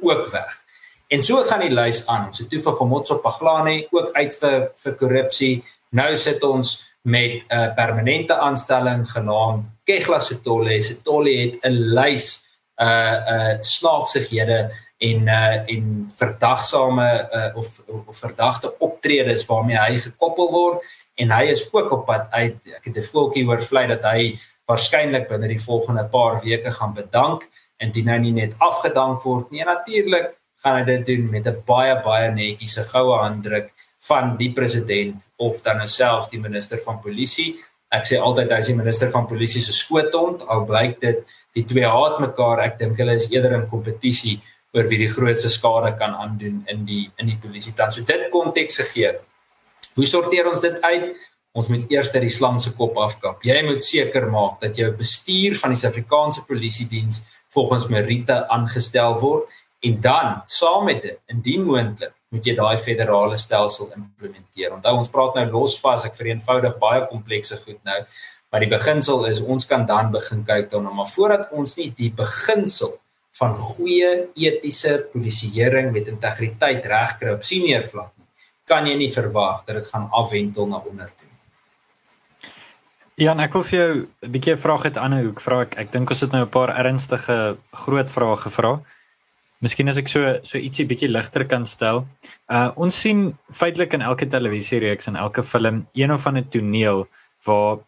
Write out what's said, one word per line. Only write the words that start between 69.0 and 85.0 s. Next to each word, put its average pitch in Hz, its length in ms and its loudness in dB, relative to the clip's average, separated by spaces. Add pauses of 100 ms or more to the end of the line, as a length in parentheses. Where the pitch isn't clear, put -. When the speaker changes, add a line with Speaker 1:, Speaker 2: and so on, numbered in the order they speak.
Speaker 1:
is, 110 160 0
ons 127 260 -2
kan 120 200 2
dan 113 240 2
begin 107 340 -4
kyk 104 260 0
daarna, 101 200 -4
maar 98 160 -4
voordat 202 460 2
ons 143 240 -4
nie 151 200 -6
die 117 140 -2
beginsel 123 880 -2 (400)
van 117 160 0
goeie 180 800 0
etiese 151 760 0
polisieering 117 800 0
met 107 160 -2
integriteit 113 760 -2
regkry 110 480 -2
op 104 100 -4
senior 165 400 2
vlak 98 360 -12
nie, - 80 -20 (400)
kan 151 200 4
jy 143 100 0
nie 143 160 0
verwag 107 520 -2
dat 107 120 -8
dit 104 120 -8
gaan 104 220 -6
afwentel 104 560 0
na 98 240 -6
onder 95 160 -16
toe. - 220 -20 (1900)
Speaker 2:
Jan, 156 260 2
ek 151 120 0
wil 185 100 2
vir 180 160 0
jou 160 280 2 (160)
'n 120 100 -12
bietjie 131 200 2
'n 147 40 2
vraag 151 280 0
uit 147 120 -2
'n - 20 -4
ander 131 260 0